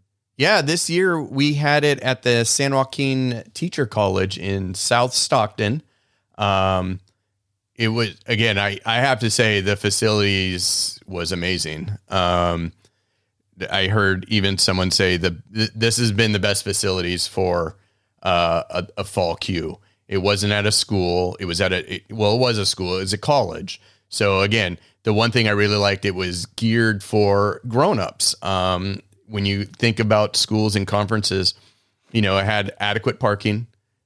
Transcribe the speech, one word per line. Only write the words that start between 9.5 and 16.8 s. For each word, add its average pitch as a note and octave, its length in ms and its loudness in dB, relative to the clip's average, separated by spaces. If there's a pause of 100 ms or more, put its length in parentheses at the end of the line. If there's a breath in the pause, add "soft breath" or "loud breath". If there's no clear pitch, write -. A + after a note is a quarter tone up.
the G2 140 0
facilities G2 1300 0
was F2 240 -6
amazing. E2+ 600 -4 (180)
Um, F2 640 0 (1000)
I F#2+ 160 0
heard G2 420 2
even G2 300 0
someone F#2 320 0
say F2+ 260 2
the, E2+ 240 -2 (120)
th-, A2 200 -2
this A2+ 240 0
has A#2 140 2
been G#2+ 220 2
the G#2 60 0
best G2+ 240 0
facilities F#2 640 -2